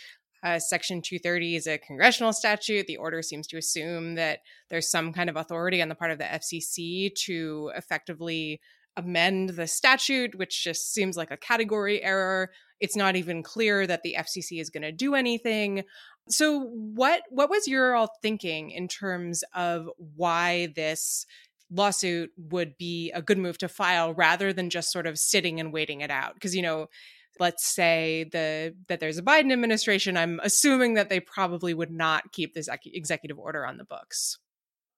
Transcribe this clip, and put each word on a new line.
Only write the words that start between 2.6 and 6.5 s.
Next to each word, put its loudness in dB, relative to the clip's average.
The -8
order -6
seems -10
to -12
assume -6
that -2
there's -2
some 0
kind -2
of -4
authority 0
on 2
the -6
part -2
of -4
the -6
F -6
C -6